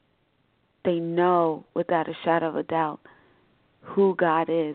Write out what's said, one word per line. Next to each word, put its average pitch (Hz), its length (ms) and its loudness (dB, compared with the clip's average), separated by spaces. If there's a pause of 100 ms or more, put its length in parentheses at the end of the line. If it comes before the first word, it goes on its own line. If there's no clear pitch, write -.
(840)
they 175 160 2
know 170 720 2
without 170 340 -2
a 160 60 -10 (100)
shadow 165 240 2
of 151 80 -6
a 151 60 -4
doubt 160 380 -4 (840)
who 196 320 2
God 165 340 0
is, 156 260 -2